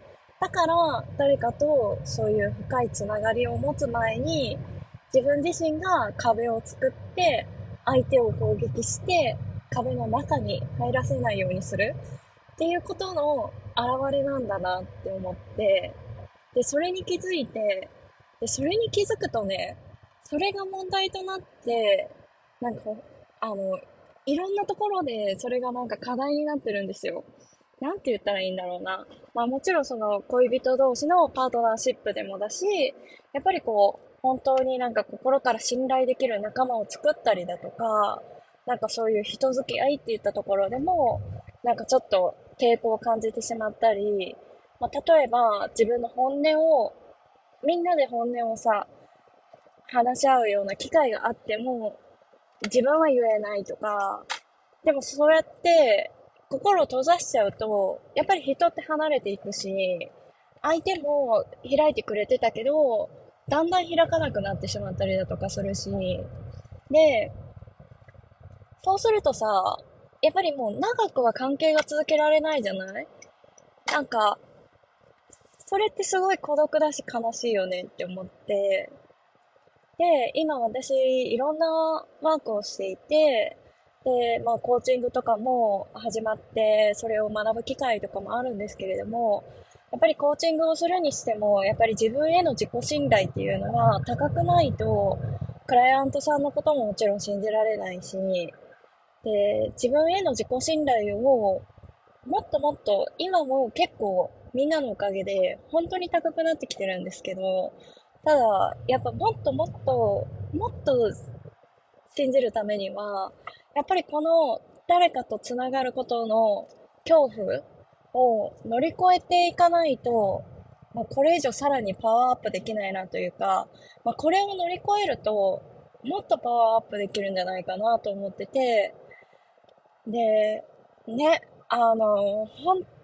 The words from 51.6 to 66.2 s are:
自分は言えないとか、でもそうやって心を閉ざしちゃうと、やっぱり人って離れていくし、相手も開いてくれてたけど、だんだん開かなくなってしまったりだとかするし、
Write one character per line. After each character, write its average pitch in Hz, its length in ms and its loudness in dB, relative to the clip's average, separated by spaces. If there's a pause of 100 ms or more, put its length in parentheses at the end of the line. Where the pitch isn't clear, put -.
自 226 180 2
分 294 180 4
は 320 80 4
言 262 100 4 (180)
え 208 40 2
な 208 160 -6
い 202 80 -4
と - 140 -10
か、 202 480 -4 (580)
で 311 80 2
も 277 120 0
そ 285 240 2
う 311 60 8
や 320 80 4
っ - 20 0 (180)
て 302 500 4 (380)
心 370 320 2
を 277 40 4
閉 254 180 -2
ざ 339 160 4
し - 80 -8
ち 269 100 -2
ゃ 208 80 4
う 196 60 -2
と、 202 500 -2 (140)
や 302 80 0
っ - 20 -2
ぱ 403 80 2
り 330 80 -2
人 269 240 0
っ 339 80 2
て 311 80 -10
離 311 280 -2
れ 269 120 2
て 202 80 -6
い 202 80 -6
く 202 160 -10
し、 190 580 -4 (500)
相 320 200 0
手 370 180 -2
も 285 460 0 (180)
開 240 280 4
い - 20 0
て 214 80 -4
く 214 140 -6
れ 208 100 -2
て 254 140 0
た 226 120 2
け 220 120 -8
ど、 269 460 2 (380)
だ 302 160 2
ん 339 60 0
だ 370 100 2
ん 339 80 -2
開 339 80 -6 (140)
か 330 100 2
な 294 120 -2
く 202 100 -4
な 196 140 -4
っ - 40 -8
て - 80 -8
し - 120 -6
ま 196 100 -8
っ 185 60 -8
た 196 100 -2
り 190 100 -2
だ 190 100 -2
と 180 120 -8
か 196 120 -6
す 202 120 -8
る 196 140 -4
し、 196 140 -8 (1000)